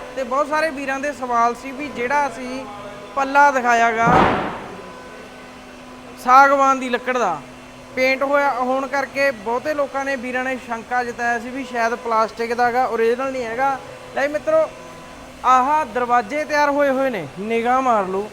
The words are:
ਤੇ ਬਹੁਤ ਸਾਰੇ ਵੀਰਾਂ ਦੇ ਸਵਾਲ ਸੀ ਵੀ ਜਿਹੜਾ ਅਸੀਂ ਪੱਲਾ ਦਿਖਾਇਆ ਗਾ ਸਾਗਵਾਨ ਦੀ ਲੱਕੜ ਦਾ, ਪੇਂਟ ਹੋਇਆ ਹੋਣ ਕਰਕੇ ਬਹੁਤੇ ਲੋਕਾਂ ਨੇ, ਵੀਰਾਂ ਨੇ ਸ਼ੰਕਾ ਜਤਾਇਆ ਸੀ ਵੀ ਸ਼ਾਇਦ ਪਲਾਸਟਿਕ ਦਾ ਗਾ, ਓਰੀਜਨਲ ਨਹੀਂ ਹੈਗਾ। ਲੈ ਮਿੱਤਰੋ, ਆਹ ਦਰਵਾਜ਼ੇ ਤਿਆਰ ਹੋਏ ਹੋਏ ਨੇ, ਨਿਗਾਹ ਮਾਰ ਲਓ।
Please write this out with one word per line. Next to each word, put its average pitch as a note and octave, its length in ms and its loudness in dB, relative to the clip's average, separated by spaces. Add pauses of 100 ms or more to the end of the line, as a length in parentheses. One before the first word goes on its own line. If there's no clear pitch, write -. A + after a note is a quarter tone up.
(160)
ਤੇ C4 80 -4
ਬਹੁਤ C4+ 240 0
ਸਾਰੇ D#4 220 0
ਵੀਰਾਂ C4+ 300 -4
ਦੇ D4 120 -4
ਸਵਾਲ A#3+ 440 0
ਸੀ C4+ 160 -12
ਵੀ C4+ 240 -8
ਜਿਹੜਾ C#4 320 0
ਅਸੀਂ C4 380 -8 (500)
ਪੱਲਾ C#4 360 6
ਦਿਖਾਇਆ A#3 400 4
ਗਾ A#3 220 4 (2000)
ਸਾਗਵਾਨ C4+ 560 6
ਦੀ B3+ 100 -4
ਲੱਕੜ B3 280 -2
ਦਾ, F3 240 -2 (540)
ਪੇਂਟ C4 280 2
ਹੋਇਆ C#4 280 2
ਹੋਣ B3+ 360 -2
ਕਰਕੇ C4+ 440 0
ਬਹੁਤੇ A#3+ 420 -4
ਲੋਕਾਂ C#4 320 -2
ਨੇ, C#4 100 -2
ਵੀਰਾਂ B3+ 280 -4
ਨੇ C4 120 -2
ਸ਼ੰਕਾ A#3+ 480 -4
ਜਤਾਇਆ A#3+ 360 -2
ਸੀ A#3+ 100 -8
ਵੀ C4 140 -8
ਸ਼ਾਇਦ A#3 320 -2
ਪਲਾਸਟਿਕ A3+ 580 0
ਦਾ A#3+ 180 2
ਗਾ, B3 140 2
ਓਰੀਜਨਲ A#3 460 0
ਨਹੀਂ B3+ 120 -4
ਹੈਗਾ। B3+ 360 -2 (360)
ਲੈ C4+ 120 0
ਮਿੱਤਰੋ, D#4 420 2 (760)
ਆਹ C4 400 4
ਦਰਵਾਜ਼ੇ A#3+ 600 0
ਤਿਆਰ D4 240 2
ਹੋਏ C#4+ 200 4
ਹੋਏ C4+ 200 2
ਨੇ, F3 180 -4 (120)
ਨਿਗਾਹ A#3 420 0
ਮਾਰ A3 240 2
ਲਓ। F#3+ 280 -4